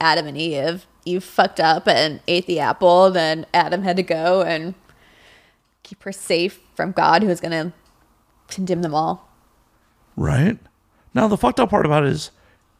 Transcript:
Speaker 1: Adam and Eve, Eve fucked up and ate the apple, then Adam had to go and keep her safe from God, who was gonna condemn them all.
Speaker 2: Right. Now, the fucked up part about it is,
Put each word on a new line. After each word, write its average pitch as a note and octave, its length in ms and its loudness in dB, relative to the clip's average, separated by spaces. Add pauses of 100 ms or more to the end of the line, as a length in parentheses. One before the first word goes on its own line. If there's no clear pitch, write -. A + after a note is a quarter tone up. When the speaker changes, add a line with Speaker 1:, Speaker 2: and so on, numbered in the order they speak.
Speaker 1:
Adam D#3+ 260 2
and C#3+ 100 -12
Eve, D#3+ 500 -6 (180)
Eve F3+ 180 -4
fucked - 380 -2
up D#3+ 260 2
and D3+ 400 2
ate F3 200 0
the E3+ 140 -4
apple, F3 500 4
then D#3+ 440 -2
Adam F3 280 0
had F#3 140 -2
to F#3+ 60 -2
go F3 400 0
and E3 320 -4 (1120)
keep - 180 -20
her G3+ 100 -12
safe F3 460 -4 (160)
from - 180 -6
God, E3 300 2
who G#3+ 60 0
was F3 120 0
gonna E3 320 -6 (760)
condemn F3+ 340 -4
them D#3 120 -4
all. D#3+ 340 -2 (880)
Speaker 2:
Right. D3 420 0 (560)
Now, A3 140 2
the G3+ 80 0
fucked B3+ 240 0
up A3+ 100 0
part G3+ 160 2
about D3 180 2
it C3+ 60 0
is, - 200 -6 (500)